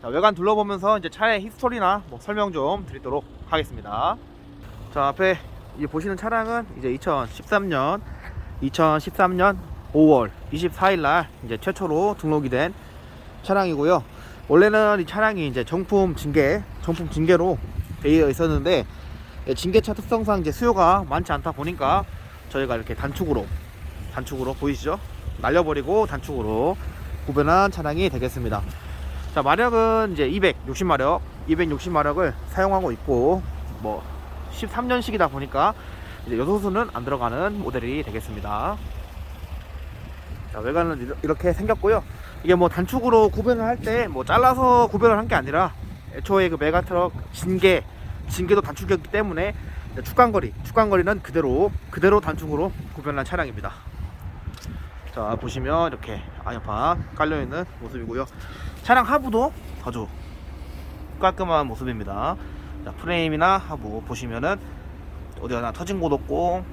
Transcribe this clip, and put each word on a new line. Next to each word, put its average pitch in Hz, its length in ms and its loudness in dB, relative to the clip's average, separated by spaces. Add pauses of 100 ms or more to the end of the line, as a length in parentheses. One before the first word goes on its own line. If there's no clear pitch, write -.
자, 123 60 -10
외관 170 300 4
둘러보면서 202 600 2
이제 170 120 -6
차의 214 320 0
히스토리나 208 680 0
뭐 - 120 -14
설명 208 320 -2
좀 160 340 -2
드리도록 135 380 -6 (240)
하겠습니다. 139 680 -2 (800)
자, 139 140 2
앞에 185 320 2 (360)
이제 147 120 -4
보시는 185 280 -4
차량은 226 500 -2 (120)
이제 127 140 -2
이천십삼 151 760 0
년, 156 320 2 (600)
이천십삼 160 760 2
년 185 220 4 (340)
오월 147 380 8 (220)
이십사일 175 500 2
날 151 260 4 (160)
이제 113 120 -4
최초로 185 640 0
등록이 151 280 2
된 139 240 0 (680)
차량이고요. 170 640 4 (420)
원래는 208 540 8
이 165 60 -2
차량이 196 420 0
이제 120 160 0
정품 185 500 2
징계, 147 480 2 (200)
정품 165 280 -2
징계로 165 480 4 (440)
되어 151 260 6
있었는데, 151 580 2 (600)
예, 135 60 2
징계차 196 380 2
특성상 214 460 0
이제 156 140 0
수요가 190 560 6
많지 160 240 0
않다 156 180 -2
보니까 156 540 0 (460)
저희가 131 260 0
이렇게 113 180 -4
단축으로, 143 500 -2 (680)
단축으로 131 400 -6
보이시죠? 143 460 -2 (400)
날려버리고 156 680 2
단축으로 131 680 0 (500)
구변한 160 460 4
차량이 160 360 0
되겠습니다. 120 540 -2 (720)
자, 151 80 2
마력은 226 680 4
이제 147 160 2
이백육십 180 580 0
마력, 151 360 4 (260)
이백육십 160 440 0
마력을 147 400 2 (180)
사용하고 190 420 2
있고, 139 500 2 (380)
뭐 107 240 -6 (480)
십삼 233 340 -4
년식이다 233 400 2
보니까 139 480 0 (500)
이제 120 140 -2
요소수는 202 540 0
안 120 120 -6
들어가는 139 560 -2
모델이 127 440 -4
되겠습니다. 107 720 -4 (1800)
자, 104 80 -8
외관은 151 420 0
이러-, 131 180 -6
이렇게 160 320 0
생겼고요. 214 520 2 (400)
이게 180 100 6
뭐 175 140 6
단축으로 220 640 4
구변을 226 340 2
할 240 140 0
때 226 280 0
뭐 131 180 -4
잘라서 247 600 6
구변을 214 320 6
한 226 80 -2
게 - 80 0
아니라, 151 380 2 (420)
애초에 190 340 4
그 165 120 0
메가트럭 175 520 2 (200)
징계, 180 500 4 (460)
징계도 196 340 4
단축이었기 185 480 -2
때문에 202 420 0 (400)
이제 - 100 -8
축간거리, 208 600 2
축간거리는 202 600 2
그대로, 151 480 2 (200)
그대로 196 300 4
단축으로 156 520 -2 (220)
구변한 143 320 -4
차량입니다. 123 460 -4 (1400)
자, 110 260 -4
보시면 135 500 0
이렇게 113 340 -8 (200)
아이언판 120 720 -2
깔려있는 151 500 -2 (160)
모습이고요. 120 440 -6 (600)
차량 247 200 6
하부도 262 480 2 (320)
아주 120 240 -6 (1120)
깔끔한 180 460 2
모습입니다. 113 680 -4 (480)
자, - 80 -12
프레임이나 165 680 2
하부 113 440 -8
보시면은 123 540 -4 (880)
어디 120 100 -6
하나 117 180 -4
터진 180 300 -6
곳 160 120 2
없고 175 600 -2